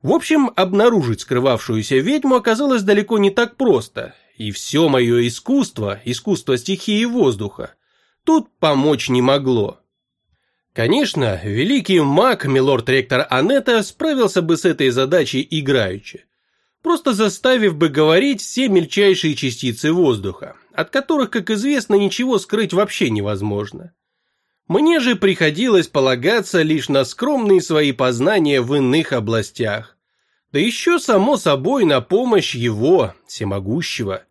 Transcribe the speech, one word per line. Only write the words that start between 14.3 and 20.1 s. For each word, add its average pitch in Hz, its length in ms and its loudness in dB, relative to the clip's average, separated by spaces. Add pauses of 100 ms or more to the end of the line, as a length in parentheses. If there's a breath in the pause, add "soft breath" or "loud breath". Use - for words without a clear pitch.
бы 160 160 0
с - 80 -4
этой 139 240 2
задачей 135 580 0
играючи, 131 800 -4 (560)
просто 311 320 -2
заставив 208 640 0
бы 160 120 2
говорить 160 540 2
все 262 260 -2
мельчайшие 185 680 2
частицы 127 540 -4
воздуха, 120 680 -2 (180)